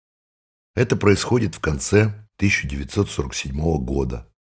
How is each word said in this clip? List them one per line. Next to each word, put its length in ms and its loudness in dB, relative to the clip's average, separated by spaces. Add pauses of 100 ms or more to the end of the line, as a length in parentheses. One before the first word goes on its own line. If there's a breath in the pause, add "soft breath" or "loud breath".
(760)
Это 200 2
происходит 600 2
в 40 -12
конце 760 0
тысяча 320 0
девятьсот 420 -2
сорок 240 -6
седьмого 460 -2
года, 520 -4 (200)